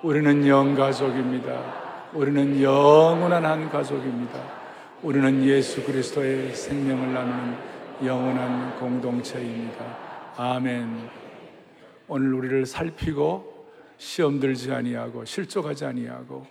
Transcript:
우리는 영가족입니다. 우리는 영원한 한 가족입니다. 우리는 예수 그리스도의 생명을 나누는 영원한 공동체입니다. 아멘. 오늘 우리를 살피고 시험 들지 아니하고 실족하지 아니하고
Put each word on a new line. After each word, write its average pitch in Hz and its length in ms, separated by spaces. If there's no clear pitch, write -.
우리는 147 420
영가족입니다. 135 1700
우리는 139 480
영원한 160 840
한 156 260
가족입니다. 131 720
우리는 135 420
예수 135 400
그리스도의 131 680
생명을 131 640
나누는 123 420
영원한 127 760
공동체입니다. 123 1040
아멘. 123 760
오늘 135 260
우리를 127 320
살피고 160 880
시험 143 440
들지 131 320
아니하고 120 520
실족하지 151 600
아니하고 123 680